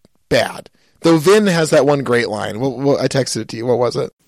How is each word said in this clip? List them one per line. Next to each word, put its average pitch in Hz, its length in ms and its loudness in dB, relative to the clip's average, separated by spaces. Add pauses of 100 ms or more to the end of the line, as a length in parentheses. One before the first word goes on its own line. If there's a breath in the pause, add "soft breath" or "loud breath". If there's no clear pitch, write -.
(280)
bad. - 400 -2 (340)
Though 165 160 4
Vin 202 280 4
has 165 240 0
that 147 160 4
one 143 160 2
great 120 260 0
line. 101 320 -6
What, 127 180 -4
what, 139 220 0
I 120 60 0
texted 127 360 -4
it 107 60 -16
to - 80 -12
you. 113 100 -8
What 120 120 0
was 120 160 -2
it? 135 180 -6 (160)